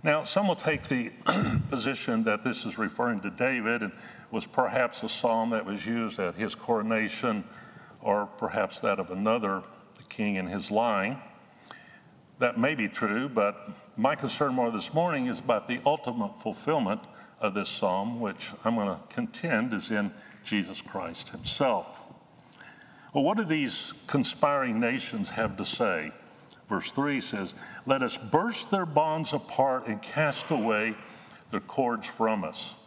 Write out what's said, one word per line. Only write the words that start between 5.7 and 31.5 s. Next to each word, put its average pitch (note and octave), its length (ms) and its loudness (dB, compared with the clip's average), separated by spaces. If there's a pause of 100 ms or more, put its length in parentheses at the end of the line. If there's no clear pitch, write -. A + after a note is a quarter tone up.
used A2+ 340 -2
at F2 160 0
his G2+ 200 -2
coronation A2 880 0 (580)
or G#2 240 2
perhaps - 560 -2
that G2+ 180 2
of F2 120 -4
another G2 520 2 (460)
king G#2 260 0
in F#2 120 -2
his G2 220 -4
line. A2 520 2 (1160)
That B2 200 2
may C#3+ 160 4
be A2 120 0
true, A#2 420 0
but G#2 400 2 (260)
my C3 200 4
concern C#3+ 380 0
more A#2+ 180 2
this G#2+ 220 -4
morning D#3 340 2
is A#2 120 -2
about A2+ 280 0
the B2 180 -2
ultimate A#2 560 0
fulfillment A2 600 0 (380)
of G#2 140 0
this G2+ 160 -2
psalm, G#2 500 0
which G2+ 320 -4 (140)
I'm A#2 100 4
gonna G2 240 0 (100)
contend A#2+ 640 0
is F#2+ 160 -4
in G#2 220 0 (320)
Jesus F#2+ 380 -2
Christ - 480 -8
himself. - 720 0 (1120)
Well, C#3+ 100 4
what G3 140 4
do A3 60 2
these D#3 500 0 (120)
conspiring C3+ 760 2
nations A#2 520 0
have G#2 260 0
to G2+ 80 -2
say? E2 460 0 (580)
Verse G2 220 -2
three C#3 300 0
says, G2 340 -4 (300)
"Let C3+ 180 4
us A#2 140 -2
burst E3 520 0
their F#3+ 160 2
bonds D#3 480 0
apart C3+ 540 0
and G#2 140 -2
cast - 500 0
away A2 440 2 (540)
their G2+ 120 -2